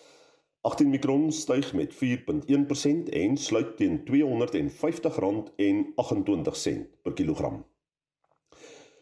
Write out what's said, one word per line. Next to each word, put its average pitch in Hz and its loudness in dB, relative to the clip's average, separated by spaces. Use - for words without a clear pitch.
Agtien 139 2
mikron 135 2
styg 135 -2
met 120 -4
vier 123 -2
punt - -2
een 139 4
persent 147 0
en 104 0
sluit - -2
teen 82 0
tweehonderdvyftig 143 0
rand 104 -2
en 101 2
agentwintig 101 0
sent - -6
per - -4
kilogram. - -2